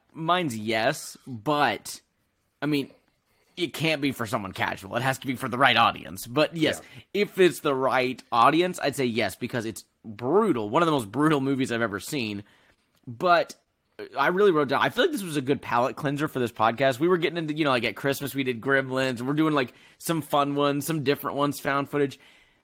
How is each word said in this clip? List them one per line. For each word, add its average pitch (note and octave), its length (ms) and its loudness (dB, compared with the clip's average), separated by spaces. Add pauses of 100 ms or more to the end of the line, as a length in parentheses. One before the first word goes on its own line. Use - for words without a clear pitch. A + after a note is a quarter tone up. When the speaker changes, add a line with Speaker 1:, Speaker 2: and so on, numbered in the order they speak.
(140)
Speaker 1:
strong? D#3+ 120 -10
Speaker 2:
Mine's E3+ 300 0
yes, A2 600 -2 (100)
but, C3 720 -2 (640)
I C#3+ 60 -4
mean, C#3+ 240 -2 (680)
it D#3+ 160 -4
can't D#3 280 -2
be C#3 100 0
for A#2 140 -4
someone G2 280 -4
casual. G2 420 -4
It A#2 60 -2
has C3 180 0
to - 80 -12
be C3 80 -4
for B2+ 140 -6
the B2 80 -4
right B2+ 180 6
audience. F2+ 520 0
But D3 280 0
yes, D3+ 240 0 (160)
Speaker 1:
Yeah. C3 60 -20 (220)
Speaker 2:
if - 160 -2
it's F3 220 6
the D3 140 0
right B2+ 460 0 (100)
audience, D#3 500 4
I'd C#3 140 0
say C3+ 100 0
yes, A2 300 0
because A#2 300 -6
it's A2+ 180 -10 (220)
brutal. B2 640 0
One D3 140 2
of - 20 2
the D#3+ 60 2
most A#2 200 -2
brutal D3 300 2
movies C3 300 0
I've A#2 100 0
ever G2+ 180 -2
seen. G#2+ 440 -6 (640)
But D#3+ 500 0 (640)
I C#3 100 2
really F#3+ 240 4
wrote D3 180 4
down, B2+ 120 2
I C3 80 4
feel A#3+ 160 0
like E4+ 60 2
this A3 120 -6
was D#3 140 -4
a D3 40 -2
good C3 200 0
palate A#2+ 340 0
cleanser C#3+ 320 -2
for C3+ 120 -4
this A#2+ 120 0
podcast. A#2 480 2
We E3 80 2
were F3+ 100 4
getting D#3+ 200 -2
into, D#3 160 -4
you D#3 120 -2
know, C#3+ 60 2
like, A#2+ 120 2
at A2 120 -2
Christmas C#3 380 -4
we C3+ 100 -2
did B2 180 -4
Gremlins, C3 580 0
and B2 80 -6
we're C#3+ 60 0
doing, D#3 200 2
like, C3+ 200 0 (240)
some E3 240 -4
fun C#3+ 340 0
ones, C#3+ 300 0
some D#3+ 180 -2
different C#3 340 -2
ones, C#3+ 220 0
found C#3+ 300 -2
footage. C#3+ 300 -2 (440)